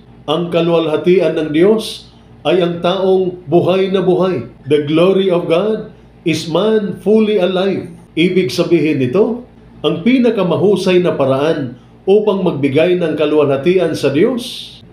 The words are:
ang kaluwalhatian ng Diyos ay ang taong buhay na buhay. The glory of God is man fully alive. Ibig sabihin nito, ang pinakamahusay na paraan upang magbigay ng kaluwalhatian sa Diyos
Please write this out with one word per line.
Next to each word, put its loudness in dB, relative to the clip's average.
ang -2
kaluwalhatian 2
ng -4
Diyos 0
ay 2
ang -2
taong 0
buhay 2
na -2
buhay. 0
The 2
glory 2
of -2
God -2
is -2
man -2
fully 2
alive. -2
Ibig 0
sabihin 0
nito, -2
ang -2
pinakamahusay 2
na 0
paraan -2
upang 2
magbigay 0
ng -2
kaluwalhatian 0
sa -2
Diyos -2